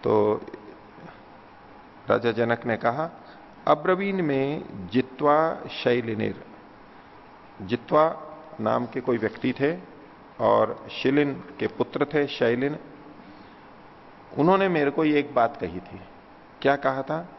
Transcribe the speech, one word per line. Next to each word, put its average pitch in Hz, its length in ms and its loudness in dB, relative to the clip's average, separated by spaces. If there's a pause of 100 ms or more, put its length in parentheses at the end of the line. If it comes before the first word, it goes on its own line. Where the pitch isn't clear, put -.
तो 107 380 2 (1700)
राजा 110 220 2
जनक 117 340 -2
ने 113 120 0
कहा, 139 320 -2 (580)
"अब्रवीन 185 540 0
में 143 440 -2 (240)
जित्वा 147 680 2 (120)
शैलिनीर", 110 760 -2 (1160)
जित्वा 151 560 2 (440)
नाम 120 240 0
के 123 160 -8
कोई 120 160 0
व्यक्ति 110 360 -2
थे 151 240 -2 (640)
और 110 520 2
शिलिन 143 420 2 (260)
के 110 80 -2
पुत्र - 380 -2
थे 143 220 0
शैलिन, 131 500 0 (1600)
उन्होंने 190 320 4
मेरे 147 220 2
को 156 120 0
ये 151 160 4
एक 143 160 -4
बात 117 220 2
कही 90 220 -6
थी। 92 220 -16 (600)
क्या 139 140 4
कहा 135 260 -2
था? 175 380 -6